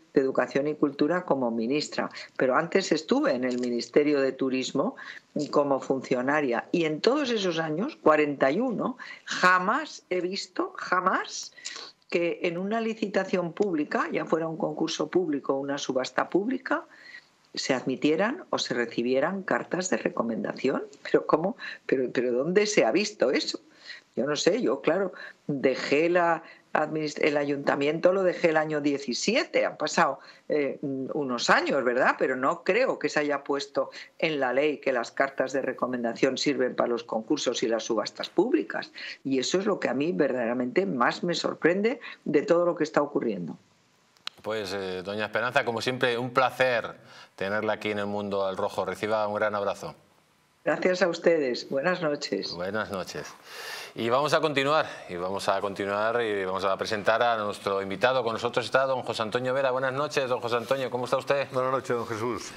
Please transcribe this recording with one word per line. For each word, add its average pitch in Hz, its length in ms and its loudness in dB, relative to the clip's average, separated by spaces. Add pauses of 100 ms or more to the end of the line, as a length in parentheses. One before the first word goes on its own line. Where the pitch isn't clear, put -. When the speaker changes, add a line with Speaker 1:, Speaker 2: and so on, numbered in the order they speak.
(160)
Speaker 1:
de 143 60 6
Educación 131 460 0
y 151 60 0
Cultura 151 500 2
como 135 280 0
ministra. 117 580 -2 (260)
Pero 127 200 2
antes 170 360 2
estuve 180 440 2
en 123 80 -2
el 123 160 0
Ministerio 123 640 2
de 135 100 2
Turismo 131 640 -2 (560)
como 139 280 4
funcionaria. 131 920 0
Y 170 140 2
en 156 140 0
todos 262 300 2
esos 190 300 0
años, 160 360 -2
cuarenta 147 540 4
y 165 100 0
uno, 240 380 -2 (280)
jamás 190 840 2
he 180 100 0
visto, 190 580 -4
jamás, 190 760 -2 (560)
que 170 320 0
en 175 160 -2
una 208 240 -2
licitación 190 720 -2
pública, 151 580 0
ya - 140 -2
fuera 160 220 0
un 160 100 -6
concurso 156 540 -2
público 151 420 0
o 135 60 0
una 139 180 -4
subasta 127 500 -2
pública, 254 580 0 (680)
se - 200 -2
admitieran 160 760 0
o 131 100 0
se - 140 -2
recibieran 131 680 0
cartas 170 460 0
de - 80 0
recomendación. - 840 -2 (200)
¿Pero - 220 0
cómo? 165 320 0 (280)
¿Pero, 131 280 0
pero 123 180 0
dónde 175 360 2
se 156 180 4
ha 110 60 4
visto 107 400 2
eso? - 280 -2 (560)
Yo 120 100 0
no 147 100 0
sé, 190 260 2
yo, 143 200 0
claro, 185 320 0 (340)
dejé 139 640 2
la 170 340 2 (300)
administ-, 156 480 -2
el 147 160 4
ayuntamiento 143 720 2
lo 196 120 2
dejé 175 260 2
el 156 80 4
año 156 240 0
diecisiete, 143 840 0
han - 120 -4
pasado, 151 420 2 (300)
eh, 143 320 0
unos 135 680 -4
años, 214 340 4
¿verdad? 127 360 4
Pero 135 160 0
no 143 280 -2
creo 202 360 0
que 151 80 -2
se 147 140 0
haya 143 220 -2
puesto 139 480 -4 (260)
en 160 220 0
la 127 120 0
ley 139 280 2
que 135 120 -2
las 120 200 -2
cartas 135 420 0
de 139 80 0
recomendación 123 760 0
sirven 127 380 0
para 120 140 2
los 117 140 -2
concursos 117 600 -2
y 120 40 0
las 113 160 0
subastas - 460 -4
públicas. - 640 0 (320)
Y 135 160 0
eso 123 200 0
es 196 60 -2
lo 202 140 0
que - 100 -2
a 120 40 -2
mí 147 180 -2
verdaderamente 127 760 0
más 147 380 0
me 175 100 0
sorprende 196 680 0 (240)
de 147 160 2
todo 170 240 4
lo 175 100 0
que 156 80 0
está 147 180 2
ocurriendo. 104 560 -2 (840)
Speaker 2:
Pues, 104 320 -4
eh, 92 300 -4
doña 104 220 -2
Esperanza, 123 380 2
como 113 180 -2
siempre, 127 360 2
un 127 140 -4
placer 123 640 2 (400)
tenerla 107 380 0
aquí 107 180 -4
en 104 80 -2
El 101 80 -2
Mundo 101 380 -2
al 95 120 -2
Rojo. 101 280 -2
Reciba 107 420 0
un 104 80 -2
gran 104 200 2
abrazo. 101 400 -4 (720)
Speaker 1:
Gracias 180 360 2
a 185 60 4
ustedes. 156 640 2
Buenas 143 320 -2
noches. 143 520 -4
Speaker 2:
Buenas 95 380 -4
noches. 85 360 -6 (680)
Y 113 140 -2
vamos 139 240 2
a 160 60 6
continuar, 147 480 2 (220)
y 92 60 -8
vamos 92 340 -4
a 98 100 2
continuar, 101 640 -2
y 104 240 -2
vamos 92 180 -4
a 95 140 2
presentar 107 460 0
a 117 140 2
nuestro 101 440 -2
invitado. 113 420 0
Con 113 100 -2
nosotros 117 300 -2
está 131 220 2
don 131 160 0
José 113 220 -2
Antonio 123 300 -2
Vera. 135 180 2
Buenas 131 220 0
noches, 139 360 0
don 120 120 2
José 120 160 0
Antonio. 123 340 0
¿Cómo 123 140 -4
está 135 120 2
usted? 135 340 0
Speaker 3:
Buenas 131 200 0
noches, 127 260 0
don 113 100 -4
Jesús. 113 500 -4